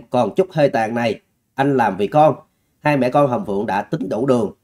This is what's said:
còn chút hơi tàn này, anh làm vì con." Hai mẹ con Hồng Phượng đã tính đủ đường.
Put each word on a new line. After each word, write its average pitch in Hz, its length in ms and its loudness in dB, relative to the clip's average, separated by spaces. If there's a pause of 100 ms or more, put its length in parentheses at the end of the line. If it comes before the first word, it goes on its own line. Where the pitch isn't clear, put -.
còn 120 260 0
chút 185 160 0
hơi 147 180 2
tàn 113 260 -2
này, 117 240 -2 (360)
anh 139 220 0
làm 104 200 0
vì 101 100 -2
con." 151 280 4 (440)
Hai 147 180 0
mẹ 127 120 2
con 143 180 2
Hồng 113 180 -2
Phượng 104 200 -4
đã 98 160 -2
tính - 280 -6
đủ 110 160 -2
đường. 120 260 2 (120)